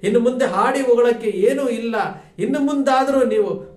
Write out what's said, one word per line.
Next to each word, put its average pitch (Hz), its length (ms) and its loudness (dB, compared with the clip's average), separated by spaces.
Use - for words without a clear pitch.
ಇನ್ನು 233 180 2
ಮುಂದೆ 254 300 0
ಹಾಡಿ 269 320 0
ಹೊಗಳಕ್ಕೆ 233 420 2
ಏನೂ 277 160 -2
ಇಲ್ಲ. 226 140 -6
ಇನ್ನು 277 140 -2
ಮುಂದಾದರೂ 269 520 0
ನೀವು 196 160 0